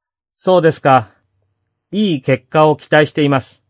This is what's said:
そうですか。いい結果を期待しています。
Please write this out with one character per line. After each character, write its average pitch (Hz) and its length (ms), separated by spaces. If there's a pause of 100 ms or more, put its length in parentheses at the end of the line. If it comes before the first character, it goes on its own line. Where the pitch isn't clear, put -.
(320)
そ 185 280
う - 20
で 160 100
す - 80
か。 131 320 (800)
い 196 240
い 135 80
結 131 240
果 156 220
を 147 100
期 - 100
待 151 180
し - 60
て 156 100
い 143 60
ま 135 140
す。 - 280